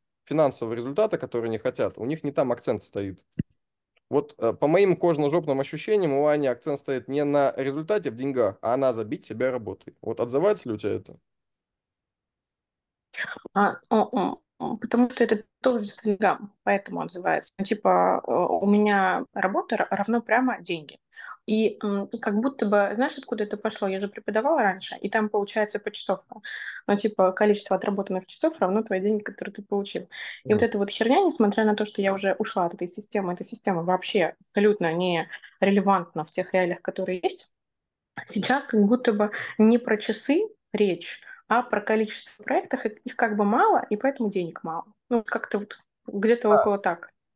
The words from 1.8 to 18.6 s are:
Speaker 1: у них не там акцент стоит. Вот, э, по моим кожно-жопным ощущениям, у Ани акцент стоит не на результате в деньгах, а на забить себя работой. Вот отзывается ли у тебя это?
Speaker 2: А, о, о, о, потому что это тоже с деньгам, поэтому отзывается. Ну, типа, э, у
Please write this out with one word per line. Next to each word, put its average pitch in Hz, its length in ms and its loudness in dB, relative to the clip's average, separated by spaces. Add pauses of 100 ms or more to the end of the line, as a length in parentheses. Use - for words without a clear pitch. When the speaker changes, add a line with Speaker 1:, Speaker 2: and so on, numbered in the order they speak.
Speaker 1:
у 104 80 -6
них 156 180 -6
не 143 80 -2
там 135 200 0
акцент 117 320 -4
стоит. 98 400 -8 (840)
Вот, 143 280 -2
э, 113 160 0
по 143 140 0
моим 180 280 6
кожно-жопным 151 640 2
ощущениям, 160 540 0
у 143 140 4
Ани 147 200 2
акцент 139 320 -2
стоит 131 280 -4
не 143 160 0
на 143 320 2
результате 151 540 -2
в 113 60 -12
деньгах, 123 460 0
а 117 140 0
на 131 160 2
забить 110 320 -6
себя 120 280 -2
работой. 104 500 -10
Вот 110 180 -6
отзывается 139 480 0
ли 110 80 -2
у - 20 -8
тебя 101 160 -4
это? - 240 -10 (2500)
Speaker 2:
А, 202 200 2 (140)
о, 226 60 4 (160)
о, 190 260 -2 (200)
о, 233 200 -6
потому 240 320 2
что - 140 0
это 220 200 0 (180)
тоже 240 240 2
с - 160 -14
деньгам, 202 500 0 (120)
поэтому 196 380 0
отзывается. 165 560 -2
Ну, 196 60 -4
типа, 185 640 2
э, - 60 -2
у 175 340 0